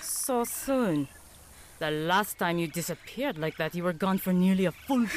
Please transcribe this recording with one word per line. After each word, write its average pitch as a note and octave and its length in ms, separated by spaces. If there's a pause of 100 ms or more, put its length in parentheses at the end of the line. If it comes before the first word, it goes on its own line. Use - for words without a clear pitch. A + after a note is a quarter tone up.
so - 420
soon. G#3+ 640 (720)
The D#3 100
last E3+ 480
time F3 200
you E3+ 100
disappeared E3+ 720
like D#3+ 180
that, D#3+ 180
you F3 80
were F3 100
gone F#3+ 260
for F#3+ 140
nearly F#3 340
a E3 40
full A#3+ 360 (100)